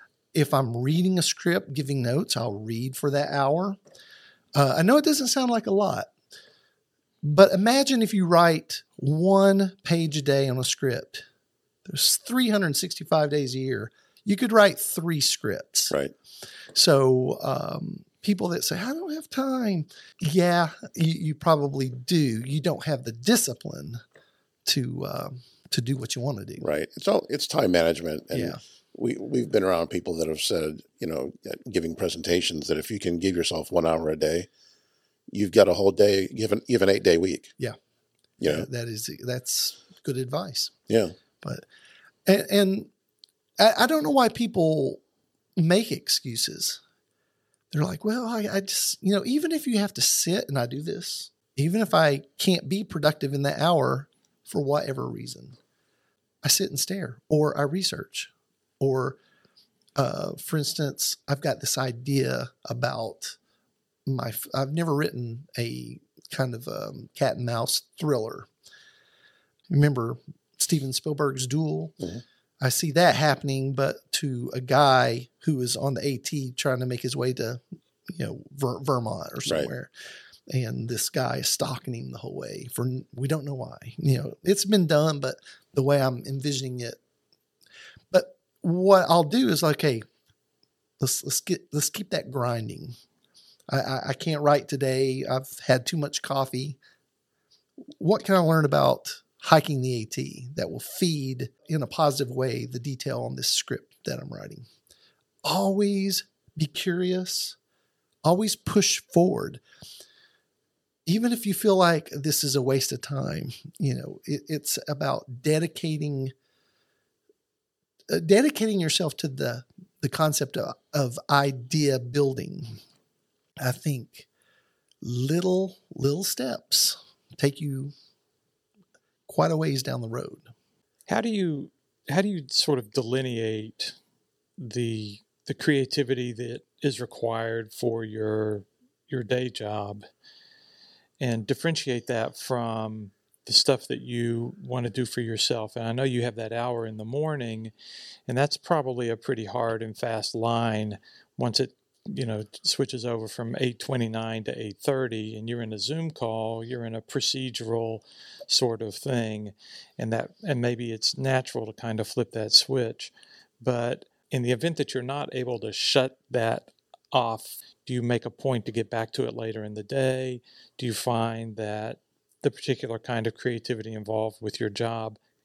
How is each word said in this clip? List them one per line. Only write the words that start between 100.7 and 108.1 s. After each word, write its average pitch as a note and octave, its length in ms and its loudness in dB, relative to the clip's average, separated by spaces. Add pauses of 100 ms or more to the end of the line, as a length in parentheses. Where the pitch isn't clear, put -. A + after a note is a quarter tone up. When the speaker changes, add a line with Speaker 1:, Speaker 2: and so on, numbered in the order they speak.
Speaker 1:
feed C3+ 680 -4 (200)
in D#3 120 0
a A#2+ 60 -4
positive C#3 480 0
way A#2+ 300 -2
the B2 140 -8
detail B2+ 420 -6
on B2 140 -8
this C3 140 -2
script - 460 -4 (100)
that B1+ 140 -4
I'm - 100 -12
writing?" G#1 360 -14 (800)
Always G3 800 0 (340)
be D#3 80 2
curious. F3+ 920 -4 (680)